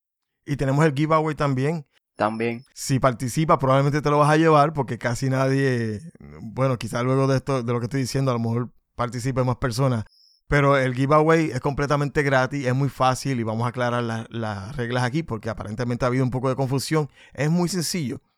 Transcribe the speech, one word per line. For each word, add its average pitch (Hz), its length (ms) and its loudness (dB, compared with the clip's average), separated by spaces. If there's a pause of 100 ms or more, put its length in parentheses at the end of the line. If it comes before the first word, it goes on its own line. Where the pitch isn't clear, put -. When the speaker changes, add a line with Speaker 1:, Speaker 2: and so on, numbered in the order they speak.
(460)
Speaker 1:
Y 143 120 -4
tenemos 143 280 2
el 151 80 2
giveaway 156 400 0
también. 143 540 -2 (280)
Speaker 2:
También. 113 480 -2 (120)
Speaker 1:
Si 135 240 -2
participas, 147 580 0
probablemente 139 420 2
te 147 120 0
lo 147 80 4
vas 147 100 4
a 156 80 4
llevar 156 360 6
porque 120 260 -4
casi 131 320 -2
nadie, 131 680 0 (440)
bueno, 123 340 -2
quizás 120 260 -4
luego 135 220 2
de 135 120 4
esto, 117 260 -2
de 120 100 -2
lo 120 60 -2
que 120 60 -4
estoy 135 160 -2
diciendo, 135 280 -2
a 123 60 2
lo 117 40 -2
mejor 117 300 -2 (260)
participen 123 520 -2
más 123 80 2
personas. 131 500 0 (420)
Pero 139 300 4
el 131 160 0
giveaway 156 560 4
es 131 100 -4
completamente 143 640 0
gratis, 135 460 0
es 123 80 2
muy 139 140 2
fácil 131 500 0
y 113 40 -2
vamos 110 220 -2
a 123 40 -2
aclarar 120 340 -2
la, 113 260 -6
las 107 460 -8
reglas 123 280 -2
aquí 135 200 -2
porque 110 260 -8
aparentemente 113 560 -4
ha - 40 2
habido 131 140 0
un 127 60 0
poco 127 200 -2
de 131 60 -2
confusión. 139 540 -2 (240)
Es 147 160 -2
muy 175 180 2
sencillo. 165 540 -4 (160)